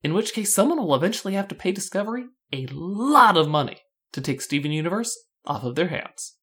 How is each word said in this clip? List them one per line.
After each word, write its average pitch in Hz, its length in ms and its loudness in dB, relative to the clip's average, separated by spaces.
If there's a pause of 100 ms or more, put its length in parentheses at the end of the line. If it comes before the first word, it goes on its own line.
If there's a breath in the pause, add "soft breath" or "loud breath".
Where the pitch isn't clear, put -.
in 151 120 -2
which 220 180 -2
case 208 200 -4
someone 294 260 2
will 160 180 2
eventually 190 380 -2
have 196 120 -2
to 208 80 -10
pay - 160 -4
Discovery 208 540 -4 (280)
a 135 200 -6
lot 208 640 4
of 156 100 6
money 147 320 0 (320)
to - 100 -8
take 135 200 -2
Steven 147 320 -2
Universe 170 440 -2 (300)
off 143 160 -4
of 123 140 -4
their 170 120 2
hands. - 540 -10